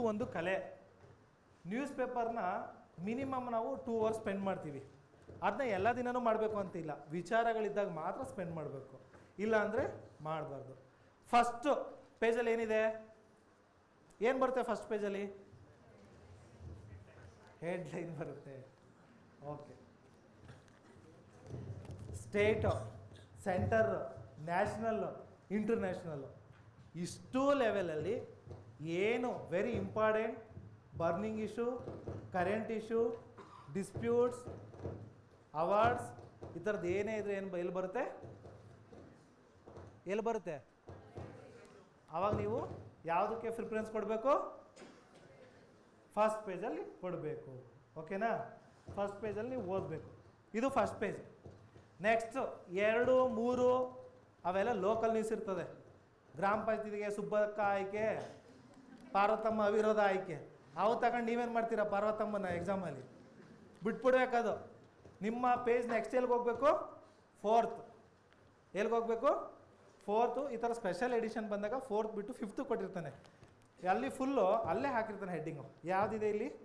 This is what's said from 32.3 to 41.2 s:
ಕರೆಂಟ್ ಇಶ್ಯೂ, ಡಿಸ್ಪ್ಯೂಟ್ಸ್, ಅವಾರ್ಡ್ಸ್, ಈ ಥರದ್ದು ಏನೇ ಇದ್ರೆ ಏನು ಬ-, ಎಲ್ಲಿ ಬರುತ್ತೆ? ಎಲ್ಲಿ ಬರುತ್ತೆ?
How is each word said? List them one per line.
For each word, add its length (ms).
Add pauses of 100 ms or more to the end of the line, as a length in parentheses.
ಕರೆಂಟ್ 440
ಇಶ್ಯೂ, 240 (760)
ಡಿಸ್ಪ್ಯೂಟ್ಸ್, 640 (1200)
ಅವಾರ್ಡ್ಸ್, 460 (480)
ಈ 100
ಥರದ್ದು 300
ಏನೇ 240
ಇದ್ರೆ 180
ಏನು 140
ಬ-, 100
ಎಲ್ಲಿ 160
ಬರುತ್ತೆ? 260 (2000)
ಎಲ್ಲಿ 160
ಬರುತ್ತೆ? 280 (1600)